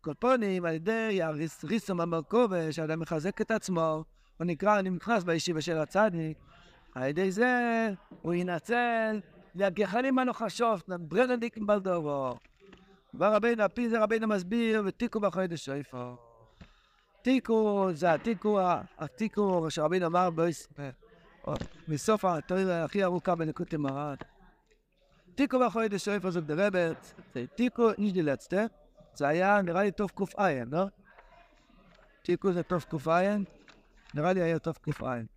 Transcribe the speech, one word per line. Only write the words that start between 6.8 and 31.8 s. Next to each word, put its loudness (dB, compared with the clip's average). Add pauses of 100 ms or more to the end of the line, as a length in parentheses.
על -6
ידי 2
זה 2 (320)
הוא -2
ינצל, 0 (340)
והגחלים 0
הנוחשות, -2
ברנדיקן 0
בלדובו. 0 (840)
אמר 4
רבינו, 2
על 4
פי -2
זה 2
רבינו 2
מסביר, 2
ותיקו -2
בחודש -2
שופר. -8 (1080)
תיקו, 2
זה 2
התיקו, 0
ה-, 2 (160)
התיקו, 0
שרבינו 0
אמר, 2
בויס-, -2 (100)
ב-, -10 (1000)
מסוף 0
התורה 0
הכי 0
ארוכה 0
בליקוטי -4
מוהרן. -4 (1200)
תיקו 2
בחודש -2
שופר, -2
זאת -4
דרבט, 0 (220)
זה -6
תיקו, 2
נישט 0
די 2
לעצטע. 0 (480)
זה -2
היה, 4
נראה 0
לי, 2
תוף -4
קוף -6
עין, 0
לא? 2 (1400)